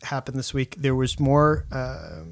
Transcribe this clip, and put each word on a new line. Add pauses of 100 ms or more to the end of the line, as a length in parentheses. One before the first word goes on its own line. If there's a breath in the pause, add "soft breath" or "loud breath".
happened
this
week,
there
was
more,
uh, (100)